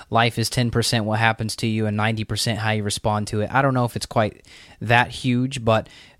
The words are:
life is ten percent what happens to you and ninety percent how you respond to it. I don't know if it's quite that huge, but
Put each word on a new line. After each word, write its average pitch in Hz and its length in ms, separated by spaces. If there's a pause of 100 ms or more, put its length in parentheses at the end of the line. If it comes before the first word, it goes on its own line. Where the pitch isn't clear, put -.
life 113 300
is 113 100
ten 120 220
percent 117 340
what 107 140
happens 113 380
to 120 100
you 110 200
and 104 100
ninety 110 260
percent 107 380
how 110 100
you 107 140
respond 104 440
to 107 120
it. 104 120
I 131 80
don't 139 140
know 123 100
if 120 120
it's 104 100
quite - 400 (340)
that 117 300
huge, 127 540
but 110 240 (320)